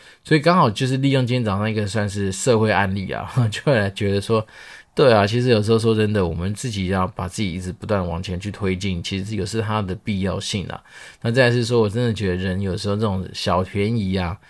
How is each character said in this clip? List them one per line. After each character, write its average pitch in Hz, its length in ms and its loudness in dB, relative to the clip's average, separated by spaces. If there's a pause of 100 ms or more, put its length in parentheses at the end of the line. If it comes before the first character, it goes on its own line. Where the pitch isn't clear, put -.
(240)
所 156 120 4
以 151 40 2
刚 170 160 4
好 160 120 6
就 107 160 -2
是 131 120 0
利 139 140 2
用 131 140 2
今 120 100 0
天 123 100 0
早 98 120 0
上 107 140 0
一 - 20 -4
个 107 140 0
算 101 240 -2
是 98 220 -2
社 113 260 2
会 110 140 4
案 95 200 2
例 95 200 -4
啊， - 260 -6
<laughs> 120 140 4
就 - 100 -8
会 135 160 2
来 101 120 2
觉 98 220 -2
得 101 80 0
说， 110 260 0 (480)
对 143 160 6
啊， 104 160 6
其 117 140 0
实 123 80 0
有 110 140 4
时 110 100 2
候 113 60 4
说 113 160 2
真 107 180 2
的， 101 140 2
我 85 80 -2
们 90 180 -4
自 104 160 -8
己 98 200 -2
要 92 180 0
把 95 200 -8
自 92 140 -8
己 101 140 0
一 90 40 -6
直 90 140 -6
不 - 140 -12
断 98 200 0
往 85 160 -4
前 90 160 -6
去 98 120 -6
推 95 260 -2
进， 90 260 -4
其 95 220 -4
实 107 100 -8
有 95 120 -4
是 110 160 -4
它 107 180 -2
的 92 140 -4
必 98 260 -4
要 92 180 -2
性 98 280 -6
啊。 - 120 -12 (440)
那 117 100 -2
再 123 160 4
来 - 20 6
是 120 140 2
说， 120 160 2
我 107 80 4
真 117 160 -2
的 117 80 0
觉 98 160 -2
得 90 80 0
人 92 240 -2
有 92 160 -2
时 95 100 -6
候 101 100 0
这 107 40 -4
种 95 320 -2
小 92 300 0
便 101 340 -2
宜 95 180 0
啊， 90 220 -2 (140)